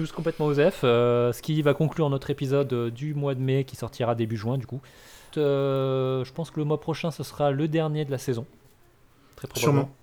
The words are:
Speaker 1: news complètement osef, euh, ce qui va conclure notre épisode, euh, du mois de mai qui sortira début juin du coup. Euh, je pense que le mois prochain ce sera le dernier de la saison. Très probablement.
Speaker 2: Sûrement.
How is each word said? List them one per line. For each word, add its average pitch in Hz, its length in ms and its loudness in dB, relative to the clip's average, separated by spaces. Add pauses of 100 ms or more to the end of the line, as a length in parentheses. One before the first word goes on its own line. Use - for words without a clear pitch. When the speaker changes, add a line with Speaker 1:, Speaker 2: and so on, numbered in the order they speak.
Speaker 1:
news 160 140 -2
complètement 160 320 -2
osef, 147 360 4
euh, 120 500 4
ce - 80 -8
qui 156 220 0
va 143 100 6
conclure 147 380 0
notre 135 200 -4
épisode, 139 420 0
euh, 120 180 0
du 143 240 -6
mois 143 220 -2
de 123 40 -4
mai 131 220 2
qui - 140 -8
sortira 117 400 -2
début 113 200 0
juin 117 220 -2
du 113 80 -8
coup. 135 140 -10 (560)
Euh, 135 880 0
je - 80 -16
pense 165 180 -8
que - 80 -8
le 151 60 0
mois 147 160 0
prochain 160 320 -4
ce - 100 -8
sera 143 300 0
le 147 160 0
dernier 151 360 0
de 139 60 -6
la 131 80 -2
saison. 120 260 -4 (920)
Très - 100 -16
probablement. 143 360 2
Speaker 2:
Sûrement. 139 200 -8